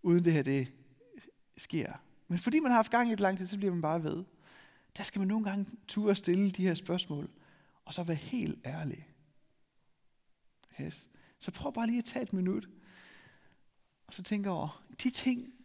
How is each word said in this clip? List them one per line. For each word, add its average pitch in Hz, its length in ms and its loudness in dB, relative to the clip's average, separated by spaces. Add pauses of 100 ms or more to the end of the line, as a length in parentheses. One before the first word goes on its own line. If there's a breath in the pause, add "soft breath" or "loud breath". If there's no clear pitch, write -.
uden 175 220 6
det 165 80 6
her, 147 100 4
det 135 300 0 (840)
sker. - 360 -4 (360)
Men 175 100 0
fordi 294 220 2
man 277 100 2
har 233 80 6
haft 220 120 2
gang 240 180 4
i - 20 0
det 208 100 0
lang 190 180 2
tid, 185 80 -6
så 196 100 -6
bliver 196 160 0
man 170 100 0
bare 160 200 0
ved. 156 220 -4 (720 soft breath)
Der 208 60 -6
skal - 160 -2
man 190 100 2
nogle 214 160 0
gange 196 220 -2 (220)
ture 208 220 2
at 196 80 4
stille 190 320 4
de 185 120 -2
her 185 120 4
spørgsmål, 175 560 -4 (540 soft breath)
og - 100 -12
så 175 80 -6
være 170 140 0
helt - 500 -4
ærlig. 147 420 -8 (1700)
Yes. - 300 -10 (280 soft breath)
Så - 120 -8
prøv 277 220 -8
bare 226 140 -2
lige 233 120 0
at 226 60 -2
tage - 180 -4
et - 100 -6
minut, 190 360 0 (1400 loud breath)
og - 80 -18
så 185 80 -12
tænke 202 280 -2
over, - 340 -4 (180)
de 254 80 2
ting - 420 0 (120)